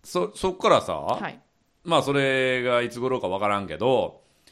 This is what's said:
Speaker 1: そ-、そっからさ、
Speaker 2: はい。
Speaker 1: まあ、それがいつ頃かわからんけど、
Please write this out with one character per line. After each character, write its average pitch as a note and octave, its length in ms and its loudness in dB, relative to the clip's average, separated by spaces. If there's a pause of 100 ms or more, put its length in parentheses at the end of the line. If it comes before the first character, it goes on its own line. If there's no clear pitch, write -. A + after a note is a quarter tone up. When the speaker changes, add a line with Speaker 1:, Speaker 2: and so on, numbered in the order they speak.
Speaker 1:
そ-、 F3+ 320 -2
そ F#3+ 160 -2
っ F#3 60 -8
か A3 120 2
ら C#3 120 6
さ、 F#2 140 -4
Speaker 2:
は G#2 340 -4
い。 C3 100 -18 (440)
Speaker 1:
ま E3+ 140 0
あ、 C3+ 60 2
そ C3+ 80 -2
れ C3 500 2
が B2 200 2
い A#2+ 80 -4
つ A2+ 100 -12
頃 B2+ 220 -2
か G2 80 -2
わ F#2+ 100 -2
か G#2 80 0
ら G2+ 120 2
ん G2 80 -8
け D#2+ 100 -10
ど、 G#2+ 460 0 (280)